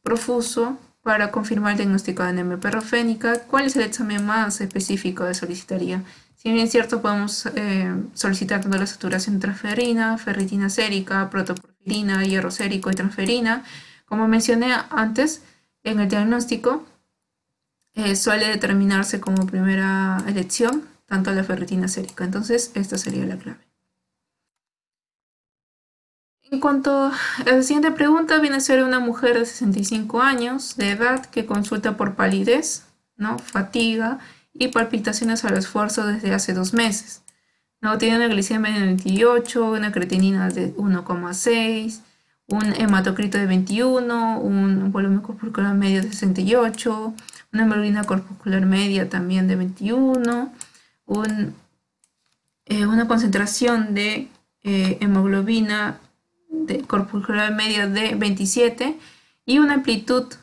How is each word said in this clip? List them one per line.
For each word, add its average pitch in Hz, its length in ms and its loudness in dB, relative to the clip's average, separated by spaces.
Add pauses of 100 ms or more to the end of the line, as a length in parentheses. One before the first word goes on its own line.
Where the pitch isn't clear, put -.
profuso. 233 720 -2 (260)
Para 214 280 0
confirmar 208 420 -2
el 202 60 -2
diagnóstico 190 460 0
de 180 60 -2
anemia 180 280 -2
perrofénica, 226 880 -2
¿cuál 277 220 0
es 269 100 0
el 233 60 2
examen 208 440 -4
más 208 340 0
específico 190 640 -4
que 180 100 -4
solicitaría? 185 680 -6 (320)
Si - 160 -6
bien 226 140 2
es 233 80 -2
cierto, 233 280 2
podemos, 208 540 -2
eh, 190 380 -2 (220)
solicitar 196 460 -2
tanto 196 180 0
la 196 80 -2
saturación 185 500 -4
de 190 60 -2
transferrina, 226 760 -2
ferritina 196 500 -2
sérica, 196 640 -2
protoporfirina, 196 960 -4
hierro 190 260 0
sérico 196 400 -4
y 190 40 2
transferina. 220 680 0 (420)
Como 220 220 -2
mencioné 233 480 4 (160)
antes, 294 520 0 (420)
en 214 160 0
el 196 80 2
diagnóstico, 240 760 0 (1120)
eh, 202 220 0
suele 214 320 2
determinarse 196 720 2
como 190 260 0
primera 190 800 0
elección 226 560 -2 (240)
tanto 190 260 0
la 190 120 0
ferritina 185 440 -2
sérica. 185 360 -8
Entonces, 214 500 -2
esta 196 240 -4
sería 196 280 -4
la 190 100 -6
clave. - 220 -14 (3000)
En 269 100 -2
cuanto 277 460 4
a - 400 -4
la 254 160 6
siguiente 294 300 2
pregunta, 311 460 4
viene 285 180 2
a 269 40 0
ser 262 220 4
una 254 180 2
mujer 240 380 2
de 233 80 0
sesenta 196 320 0
y 202 60 0
cinco 220 360 -2
años 262 560 0
de 202 140 0
edad 247 340 0
que 220 220 -4
consulta 208 500 -2
por 202 180 -2
palidez, 196 680 0 (320)
¿no? 220 220 -4
Fatiga 226 800 -2 (340)
y 254 160 -2
palpitaciones 226 760 -2
al 196 100 2
esfuerzo 208 500 -2
desde 208 280 -2
hace 196 180 -2
dos 185 220 -2
meses. 226 480 -2 (580)
No 214 160 0
tiene 226 200 2
una 233 120 4
glicemia 214 440 0
de 202 140 2
veintiocho, 226 800 2
una 214 280 -2
creatinina 185 580 2
de 185 260 -4
uno 185 280 0
coma 175 280 -6
seis, 220 680 0 (440)
un 208 320 0
hematocrito 202 600 2
de 202 80 0
veintiuno, 226 920 2
un 196 540 0
volumen 196 280 2
corpuscular 202 540 -4
medio 196 280 2
de 214 60 -4
sesenta 190 340 -2
y 202 120 2
ocho, 220 600 0 (400)
una 220 80 2
hemoglobina 208 420 2
corpuscular 190 600 -2
media 190 420 2
también 185 400 0
de 190 80 2
veintiuno, 240 960 0 (540)
un, 214 480 -2 (1120)
eh, 208 180 0
una 226 240 2
concentración 220 840 2
de, 214 340 -2 (360)
eh, 190 360 0
hemoglobina 208 1000 2 (520)
de 320 320 -4
corpuscular 208 720 0
media 214 320 0
de 214 280 0
veintisiete 233 840 0 (480)
y 262 120 4
una 294 160 6
amplitud, 254 520 0 (160)